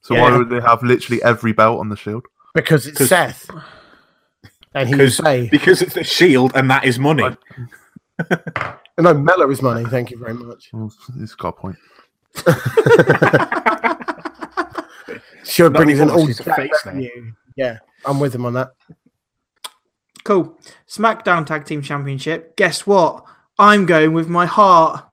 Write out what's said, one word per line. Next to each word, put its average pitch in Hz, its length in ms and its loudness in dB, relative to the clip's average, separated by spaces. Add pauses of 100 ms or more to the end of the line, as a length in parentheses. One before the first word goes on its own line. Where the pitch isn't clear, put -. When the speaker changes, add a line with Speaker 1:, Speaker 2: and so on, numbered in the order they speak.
Speaker 1:
So - 140 -4
why 123 140 6
Speaker 2:
Yeah. 123 80 4
Speaker 1:
would 120 120 0
they 120 120 -4
have 117 220 4
literally 120 400 0
every 117 280 2
belt 110 280 2
on 107 100 -8
the 104 80 -8
Shield? 107 280 -10 (280)
Speaker 2:
Because 151 340 0
it's 147 100 -12
Speaker 3:
'Cause 131 120 2
Speaker 2:
Seth, 156 400 -2 (1200)
and 135 140 -2
he 135 80 0
Speaker 3:
'cause 135 220 4
Speaker 2:
say 131 320 0
Speaker 3:
because 175 320 2
it's 180 140 -4
the 170 80 -4
Shield, 131 520 2
and 131 140 2
that 131 160 0
is 123 140 2
money. 143 240 2
Speaker 1:
I 127 120 -4 (1600)
Speaker 2:
No, 170 140 4
Mella 147 360 2
is 139 120 -4
money. 117 240 -2
Thank 117 260 -4
you 120 60 -18
very 117 180 -12
much. 120 360 -20
Speaker 1:
Well, 110 220 -12 (260)
he's 107 160 -14
got 90 140 -10
a - 40 -8
point. - 240 -14 (580)
Speaker 2:
<laughs> - 1600 0 (1500)
Shield 165 300 2
Speaker 3:
Not 151 60 2
Speaker 2:
brings 147 200 4
in 147 100 4
Speaker 3:
anymore, 160 120 2
Speaker 2:
all 156 60 0
Speaker 3:
she's 120 120 -6
a - 40 -16
Speaker 2:
that 165 120 -2
Speaker 3:
face 143 160 -4 (140)
now. - 60 -14
Speaker 2:
revenue. 120 400 -12 (240)
Yeah, 123 220 -6 (280)
I'm 139 140 -2
with 139 140 -2
him 123 120 -8
on 120 80 -4
that. 127 180 -6 (1500)
Speaker 4:
Cool. 185 340 -2 (300)
SmackDown 202 580 -2
Tag 151 200 -8
Team 151 180 -8
Championship. 143 720 -10
Guess 175 320 -2
what? 190 360 2 (360)
I'm 208 260 6
going 160 280 4
with 165 140 -4
my 170 200 -2
heart. 175 640 2